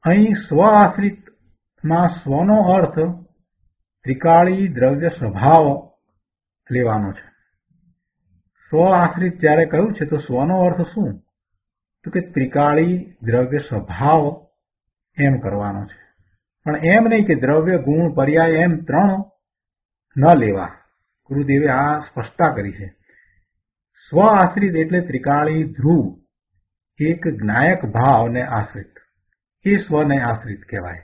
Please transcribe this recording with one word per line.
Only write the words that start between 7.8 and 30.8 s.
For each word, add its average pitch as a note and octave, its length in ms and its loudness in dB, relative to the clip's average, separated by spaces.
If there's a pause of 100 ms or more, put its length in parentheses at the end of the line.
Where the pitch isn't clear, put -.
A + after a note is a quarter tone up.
સ્વ D3+ 60 0 (140)
આશ્રિત F3 480 0
જ્યારે D#3 260 4
કહ્યું G3+ 280 0
છે D#3+ 120 -6
તો D3+ 120 -4
સ્વનો C#3 460 -2
અર્થ F3 240 0
શું? F#3+ 240 -6 (960)
તો E3+ 40 -10
કે F#3 100 -4 (140)
ત્રિકાળી D3 600 0 (260)
દ્રવ્ય B2 380 0
સ્વભાવ B2+ 640 0 (960)
એમ C#3 220 2
કરવાનો G2+ 460 -6
છે. - 140 -20 (680)
પણ D3+ 180 -4
એમ G#3 200 4
નહીં A3 220 2
કે F3 80 2
દ્રવ્ય D#3 440 0
ગુણ D3 360 -2
પર્યાય D#3+ 500 2
એમ F3 100 2 (100)
ત્રણ F#3+ 280 2 (1040)
ન C3 60 0 (160)
લેવા, G2 340 -4 (520)
ગુરુદેવે C#3 440 0
આ C#3+ 320 0
સ્પષ્ટતા D3+ 540 -4
કરી G2+ 180 -6
છે. F#2+ 240 -16 (1120)
સ્વ D#3 120 0
આશ્રિત G3 560 2
એટલે D#3+ 240 -2
ત્રિકાળી D3+ 640 -2
ધ્રુવ, B2 560 -2 (800)
એક D#3+ 300 -4
જ્ઞાયક B2 560 -2
ભાવને A#2+ 580 0
આશ્રિત, A2 500 -8 (720)
એ G3 120 2
સ્વને D3+ 420 0
આશ્રિત A2+ 440 -6
કહેવાય. F2 420 -12